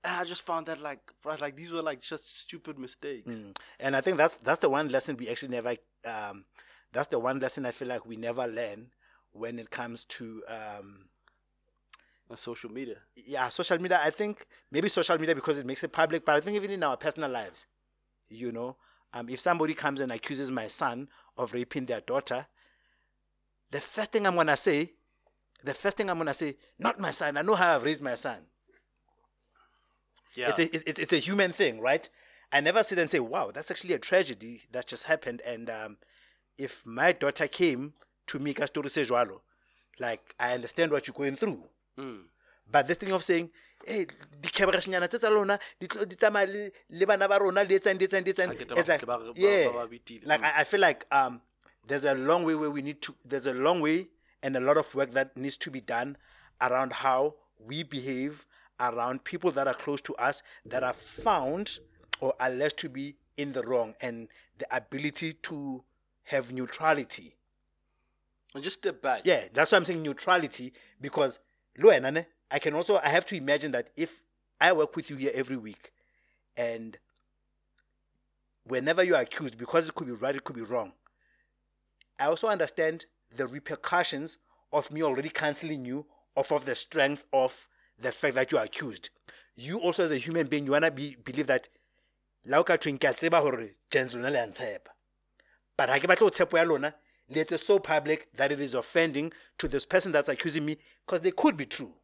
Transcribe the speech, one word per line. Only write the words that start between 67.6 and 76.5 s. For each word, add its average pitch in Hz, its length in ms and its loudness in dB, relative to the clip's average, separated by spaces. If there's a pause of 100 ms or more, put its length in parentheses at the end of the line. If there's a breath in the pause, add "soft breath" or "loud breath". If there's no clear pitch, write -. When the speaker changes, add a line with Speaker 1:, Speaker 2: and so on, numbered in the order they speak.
Speaker 1:
And 139 80 -10
just 185 160 -6
step - 220 -4
back. 127 240 0
Speaker 2:
Yeah, 151 180 4 (100)
that's 139 180 4
why 214 60 8
I'm 175 80 4
saying 170 160 -2
neutrality, 151 720 0 (260 soft breath)
because 135 400 -2 (380)
lo 180 140 10
wena 131 220 4
ne, 165 120 0 (240)
I 143 100 0
can 147 160 0
also, 175 280 4
I 147 60 6
have 175 180 4
to 208 80 -8
imagine 143 360 0
that 123 240 -4
if - 280 -6 (360)
I 170 140 8
work 156 220 2
with 160 140 -6
you 147 60 -10
here 135 180 -2
every 131 240 -2
week, 107 340 -14 (640)